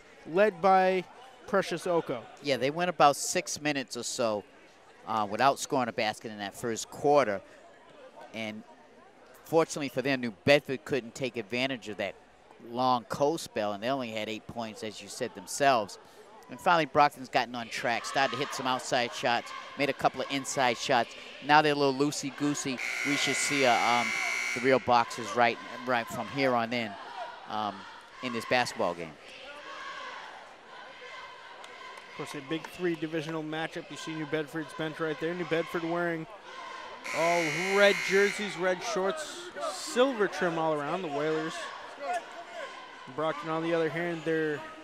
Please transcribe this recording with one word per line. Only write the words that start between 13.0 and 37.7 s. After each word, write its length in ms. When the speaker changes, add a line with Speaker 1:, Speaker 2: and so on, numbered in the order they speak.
Speaker 2:
cold 300
spell, 340
and 100
they 60
only 220
had 180
eight 180
points, 360
as 180
you 60
said 280
themselves. 640
And 100
finally, 260
Brockton's 440
gotten 260
on 140
track, 360
started 280
to 40
hit 160
some 140
outside 460
shots, 380
made 120
a 40
couple 280
of 80
inside 480
shots. 380
Now 160
they're 120
a 20
little 180
loosey-goosey. 840
We 80
should 200
see, 300
uh, 100
um, 320
the 80
real 180
Boxers 560
right, 220
right 180
from 220
here 260
on 200
in, 180
um, 260
in 100
this 120
basketball 480
game. 200
Speaker 1:
Of 60
course, 180
a 120
Big 220
Three 240
divisional 480
matchup. 480
You 80
see 160
New 140
Bedford's 460
bench 260
right 200
there. 140
New 120
Bedford 380
wearing 440
all 260